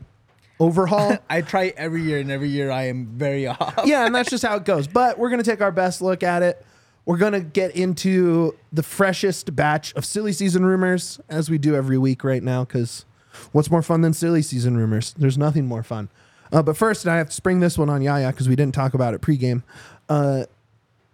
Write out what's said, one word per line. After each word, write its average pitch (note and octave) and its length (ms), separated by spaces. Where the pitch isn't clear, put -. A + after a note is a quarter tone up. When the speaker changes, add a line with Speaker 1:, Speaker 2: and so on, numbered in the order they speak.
Speaker 1:
overhaul. F#3+ 640
Speaker 2:
<laughs> - 60
I E3 120
try F#3 360
every D#3+ 260
year, D3+ 160
and C#3 100
every C#3 200
year C#3 200
I C3 140
am B2+ 240
very C#3 400
<laughs> - 0
off. B2+ 380
Speaker 1:
Yeah, C#4 200
and A#3 80
that's B3 160
just B3 160
how G#3 120
it F#3+ 80
goes. D#3+ 200
But A#3 320
we're A#3+ 140
gonna A#3+ 120
take G#3+ 180
our G3 100
best F3+ 300
look F#3 200
at F3 220
it. F3 200
We're F3 120
gonna G3+ 220
get E3+ 360
into F3+ 800
the D3+ 120
freshest F#3+ 720
batch D3+ 400
of C#3+ 100
silly G#3 280
season F#3 320
rumors, F#3 540
as D#3 200
we D#3+ 80
do D3 160
every C3+ 240
week C3 260
right C3 200
now, B2+ 220
'cause - 400
what's D3 180
more E3 100
fun E3 200
than E3 100
silly E3 300
season B2 340
rumors? A2+ 420
There's C3+ 200
nothing D3 280
more A#2 160
fun. G#2+ 280
Uh, D#3 100
but D3+ 140
first, G#3+ 320
I E3 100
have D#3 120
to - 40
spring F#3 280
this F3 160
one D3 120
on C#3+ 120
Yaya, C#3 320
'cause C3 160
we B2+ 60
didn't C#3 200
talk C3 180
about B2 200
it - 80
pregame. B2+ 420
Uh, C#3 340